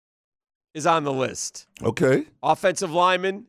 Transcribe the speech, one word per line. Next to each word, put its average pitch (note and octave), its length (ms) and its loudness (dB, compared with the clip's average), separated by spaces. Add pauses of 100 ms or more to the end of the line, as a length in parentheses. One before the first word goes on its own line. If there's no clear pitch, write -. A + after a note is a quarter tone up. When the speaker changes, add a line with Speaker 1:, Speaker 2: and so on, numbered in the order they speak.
(720)
Speaker 1:
is D3+ 140 -4
on D#3+ 160 4
the C#3 80 -2
list. - 560 -6 (160)
Speaker 2:
Okay. C3+ 420 2 (160)
Speaker 1:
Offensive E3 500 0
lineman F#3 580 0